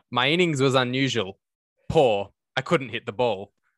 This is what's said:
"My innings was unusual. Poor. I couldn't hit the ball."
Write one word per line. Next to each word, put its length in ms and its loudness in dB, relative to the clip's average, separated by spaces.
"My 200 0
innings 320 2
was 120 4
unusual. 640 -2
Poor. 400 2
I 60 0
couldn't 260 -2
hit 160 -10
the 80 -8
ball." 400 -2